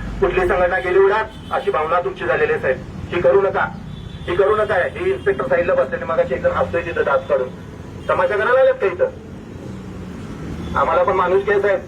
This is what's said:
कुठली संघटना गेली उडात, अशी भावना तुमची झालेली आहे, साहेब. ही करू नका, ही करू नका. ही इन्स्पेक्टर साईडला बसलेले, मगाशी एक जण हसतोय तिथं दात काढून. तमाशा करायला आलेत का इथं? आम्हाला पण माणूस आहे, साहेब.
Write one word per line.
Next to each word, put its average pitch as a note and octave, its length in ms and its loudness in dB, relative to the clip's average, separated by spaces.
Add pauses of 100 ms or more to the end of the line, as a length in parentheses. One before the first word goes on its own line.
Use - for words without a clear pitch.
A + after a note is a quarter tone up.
(200)
कुठली F#3 280 2
संघटना F3+ 300 2
गेली F3+ 200 2
उडात, G3+ 260 4 (280)
अशी F#3 180 0
भावना F3 300 0
तुमची - 240 -6
झालेली C#3 280 2
आहे, - 100 0
साहेब. - 160 0 (360)
ही F3 60 0
करू G3 220 6
नका, F#3+ 260 0 (600)
ही F3 80 -2
करू G3+ 200 4
नका. G#3+ 180 0
ही F3+ 360 0
इन्स्पेक्टर F#3+ 340 0
साईडला F3 300 2
बसलेले, G#3 300 0
मगाशी E3 300 0
एक E3+ 80 -4
जण F3 80 2
हसतोय E3+ 300 0
तिथं E3 240 -4
दात C#3 140 2
काढून. C3 300 0 (600)
तमाशा - 280 2
करायला A#4+ 240 4
आलेत C5 140 6
का - 120 -2
इथं? F4+ 200 2 (1700)
आम्हाला F3+ 240 2
पण F#3 100 2
माणूस F#3+ 360 4
आहे, G3+ 120 4
साहेब. F#3+ 280 2